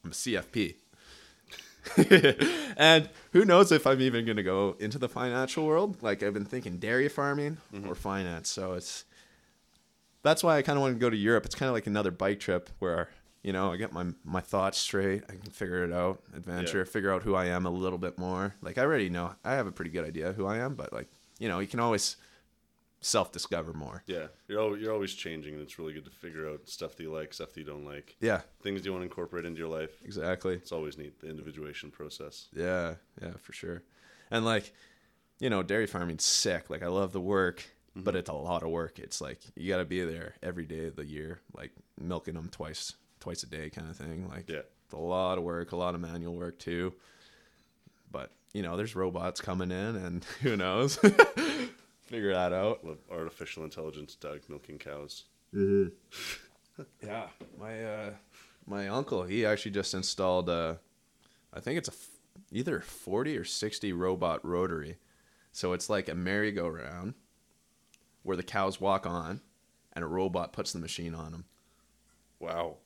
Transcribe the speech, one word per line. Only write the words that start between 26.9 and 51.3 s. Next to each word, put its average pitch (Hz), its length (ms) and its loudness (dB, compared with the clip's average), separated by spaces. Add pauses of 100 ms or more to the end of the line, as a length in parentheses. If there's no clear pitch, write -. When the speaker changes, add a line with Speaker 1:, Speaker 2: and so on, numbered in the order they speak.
Speaker 2:
that 85 60 -12
you 80 80 -8
like, 78 220 -6
stuff - 220 -12
that 82 60 -12
you 76 40 -12
don't 73 220 -12
like. 73 340 -14
Speaker 1:
Yeah. 110 220 0 (200)
Speaker 2:
Things 98 220 -4
you 95 80 -4
wanna 92 120 -4
incorporate 85 420 -8
into 82 120 -8
your 82 120 -6
life. 80 220 -6 (120)
Speaker 1:
Exactly. 90 520 -2
Speaker 2:
It's - 140 -14
always 78 280 -6
neat, 73 200 -14
the 80 120 -14
individuation 76 600 -12
process. - 640 -14
Speaker 1:
Yeah, 87 420 0 (260)
yeah, 87 160 -8
for - 160 -18
sure. 87 280 -10 (480)
And, 117 140 0
like, 113 300 0 (640)
you 131 100 -2
know, 101 140 2
dairy 101 240 2
farming's 87 400 -4
sick. - 420 2
Like, - 140 -8
I 87 60 -4
love 95 240 0
the 95 100 -2
work, 92 420 2 (320)
Speaker 2:
Mm-hmm. 92 80 -12
Speaker 1:
but 98 100 2
it's 90 160 -2
a 80 40 -4
lot 82 280 -2
of 82 60 -4
work. 82 320 -4
It's - 220 -8
like, 65 180 -10 (160)
you 87 120 -6
gotta 92 180 2
be 90 180 -2
there 82 300 -6 (100)
every 87 220 -6
day 80 200 -6
of 73 80 -8
the 76 120 -10
year, 76 340 -10 (140)
like, - 180 -16 (260)
milking 85 380 -6
'em 82 140 -8
twice, - 440 -10 (240)
twice - 240 -8
a - 40 -10
day 76 240 -10
kinda 80 240 -12
thing. 82 340 -10
Like, 87 200 -12
Speaker 2:
Yeah. 78 140 -6 (220)
Speaker 1:
it's - 80 -18
a - 60 -12
lot 92 400 0
of 85 60 -4
work, 85 280 -4
a 87 40 -4
lot 90 200 0
of 85 60 -6
manual 85 340 -6
work 87 240 -8
too. 87 340 -2 (1160)
But, 67 180 -10 (220)
you 104 100 -4
know, 87 140 -4
there's 110 180 -4
robots 90 460 -2
coming 92 320 -2
in, 104 240 -4
and 87 280 -4
<laughs> - 180 -10
who 123 140 2
knows? 101 460 2
<laughs> 214 60 12 (960)